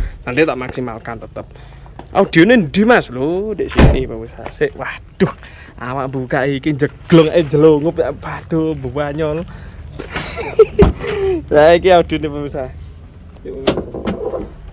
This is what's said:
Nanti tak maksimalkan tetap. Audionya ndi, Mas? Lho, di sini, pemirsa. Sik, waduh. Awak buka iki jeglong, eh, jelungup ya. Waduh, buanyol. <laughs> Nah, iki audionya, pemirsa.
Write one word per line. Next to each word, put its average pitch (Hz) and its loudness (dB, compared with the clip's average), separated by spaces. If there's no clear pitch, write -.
Nanti 131 0
tak 131 -2
maksimalkan 117 -10
tetap. 104 -14
Audionya 196 6
ndi, 185 2
Mas? 196 2
Lho, 175 -4
di 180 -6
sini, - 4
pemirsa. 113 -12
Sik, - -4
waduh. - -4
Awak 131 -8
buka 131 -2
iki 143 -2
jeglong, 151 4
eh, 165 2
jelungup 151 4
ya. 127 -2
Waduh, 160 -6
buanyol. 147 -4
<laughs> 185 -12
Nah, 151 6
iki 180 4
audionya, 160 2
pemirsa. 143 -8